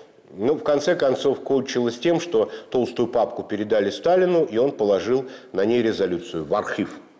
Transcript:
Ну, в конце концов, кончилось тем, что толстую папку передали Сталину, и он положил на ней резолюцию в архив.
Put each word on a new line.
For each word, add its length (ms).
Ну, 180
в 80
конце 340
концов, 440
кончилось 580
тем, 220
что 300
толстую 380
папку 340
передали 480
Сталину, 540
и 140
он 140
положил 540
на 120
ней 180
резолюцию 640
в 100
архив. 360